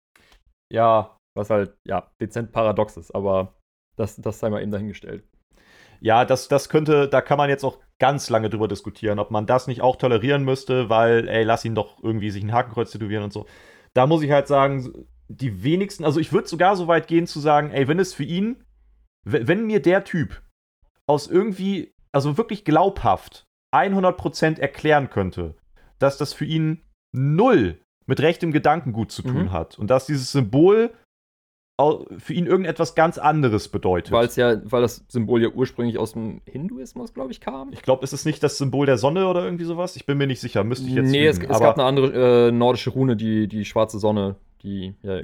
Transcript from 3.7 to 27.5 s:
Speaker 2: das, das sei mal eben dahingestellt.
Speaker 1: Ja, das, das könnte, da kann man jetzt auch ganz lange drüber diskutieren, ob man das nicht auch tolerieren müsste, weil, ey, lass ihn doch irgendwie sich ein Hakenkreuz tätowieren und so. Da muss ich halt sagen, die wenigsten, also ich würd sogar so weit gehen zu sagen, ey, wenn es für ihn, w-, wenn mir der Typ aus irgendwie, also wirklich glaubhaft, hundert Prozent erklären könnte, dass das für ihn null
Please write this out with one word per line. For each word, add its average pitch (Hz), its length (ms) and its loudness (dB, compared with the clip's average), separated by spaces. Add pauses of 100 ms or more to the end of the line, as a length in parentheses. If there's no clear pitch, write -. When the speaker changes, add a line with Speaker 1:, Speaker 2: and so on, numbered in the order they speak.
Speaker 2:
das, 107 200 -6
das 110 240 -8
sei 110 100 -4
mal 104 120 -4
eben 104 100 -8
dahingestellt. 101 500 -10 (760)
Speaker 1:
Ja, 113 240 4
das, 127 240 0
das 143 200 0
könnte, 151 400 2
da 131 120 2
kann 143 180 0
man 143 100 2
jetzt 139 140 0
auch 131 160 -4 (220)
ganz 139 300 0
lange 110 200 0
drüber 107 160 -2
diskutieren, 104 540 -4
ob 104 100 -6
man 107 160 -4
das 127 220 0
nicht 120 120 -8
auch 127 140 2
tolerieren 131 500 0
müsste, 131 440 -2
weil, 117 400 4
ey, 110 160 0
lass 113 200 0
ihn 113 120 -4
doch - 260 -6
irgendwie 110 280 -4
sich 101 120 -8
ein 104 100 -6
Hakenkreuz 120 380 -2
tätowieren 107 320 -6
und 104 100 -8
so. 107 140 -12 (480)
Da 127 140 4
muss 160 160 2
ich 143 80 0
halt 139 160 4
sagen, 135 580 0 (220)
die 101 340 -6
wenigsten, 175 420 -2
also 147 140 2
ich 156 140 -2
würd 196 160 0
sogar 175 260 2
so 175 140 -2
weit 165 180 2
gehen 170 220 2
zu - 100 -12
sagen, 147 320 2
ey, 131 160 0
wenn 165 140 2
es 185 120 -2
für 143 120 -8
ihn, 196 400 -4 (600)
w-, 117 220 -2
wenn 208 200 0
mir 214 140 2
der 185 220 4
Typ - 400 -6 (680)
aus 147 200 0
irgendwie, 190 640 -2 (200)
also 143 260 0
wirklich 226 260 -4
glaubhaft, 156 800 0 (280)
hundert 180 440 2
Prozent 160 420 -2
erklären 147 520 0
könnte, 87 440 -4 (460)
dass 139 180 2
das 143 140 -6
für - 120 -8
ihn 156 380 -2 (320)
null 143 640 2 (280)